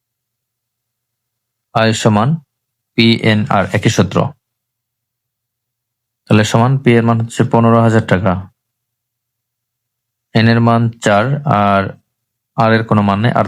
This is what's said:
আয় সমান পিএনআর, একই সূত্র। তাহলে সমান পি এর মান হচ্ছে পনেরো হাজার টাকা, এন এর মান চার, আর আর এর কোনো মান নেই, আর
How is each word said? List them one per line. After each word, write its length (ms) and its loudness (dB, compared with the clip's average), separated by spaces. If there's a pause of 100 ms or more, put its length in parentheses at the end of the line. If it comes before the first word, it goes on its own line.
(1700)
আয় 200 0
সমান 340 0 (680)
পিএনআর, 680 0 (120)
একই 140 -2
সূত্র। 280 -2 (2000)
তাহলে 200 2
সমান 340 0
পি 200 0
এর 80 0
মান 140 0
হচ্ছে 220 -4 (100)
পনেরো 340 2
হাজার 240 2
টাকা, 220 0 (2000)
এন 140 0
এর 120 2
মান 220 2 (220)
চার, 200 2 (380)
আর 200 0 (760)
আর 160 0
এর 140 0
কোনো 160 0
মান 180 0
নেই, 180 0
আর 100 -2